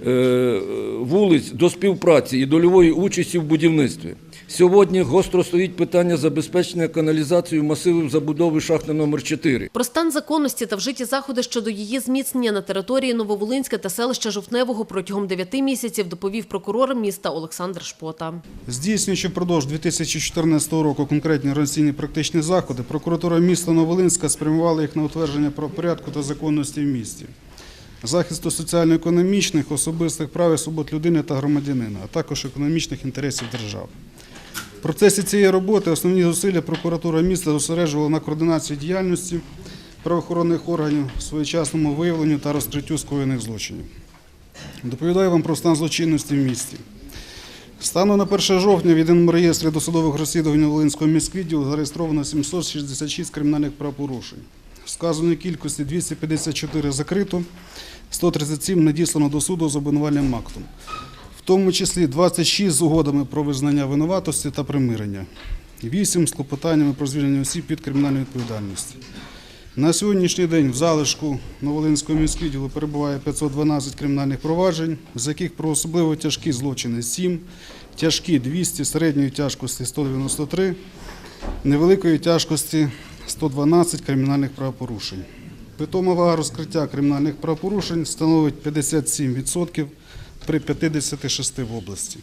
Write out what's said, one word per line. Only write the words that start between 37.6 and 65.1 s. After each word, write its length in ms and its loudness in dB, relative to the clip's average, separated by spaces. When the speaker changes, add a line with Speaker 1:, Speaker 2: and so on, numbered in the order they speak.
Speaker 3:
на 120 2
координації 580 0
діяльності 640 -2
правоохоронних 640 0
органів, 360 0
своєчасному 760 -2
виявленню 440 0
та 140 -2
розкриттю 460 -4
скоєних 420 -2
злочинів. 440 -8
Доповідаю 460 0
вам 120 4
про 140 0
стан 200 2
злочинності 580 0
в 40 2
місті. 380 -2
Станом 380 4
на 80 4
перше 320 2
жовтня 360 6
в 40 6
єдиному 340 6
реєстрі 380 4
досудових 480 0
розслідувань 460 2
Волинського 460 2
міськвідділу 540 0
зареєстровано 600 -2
сімсот 400 -4
шістдесят 440 -6
шість 260 -8
кримінальних 380 0
правопорушень. 680 -8
В 60 -12
сказаній 460 0
кількості 480 -6
двісті 300 -4
п'ятдесят 400 -4
чотири 380 -2
закрито, 500 -2
сто 200 2
тридцять 340 -4
сім 200 4
надіслано 440 2
до 120 0
суду 280 0
з 80 -2
обвинувальним 580 0
актом, 280 -10
в 60 -20
тому 280 4
числі 340 0
двадцять 400 2
шість 300 2
з 60 2
угодами 420 2
про 180 -4
визнання 440 0
винуватості 640 0
та 140 -6
примирення, 600 -2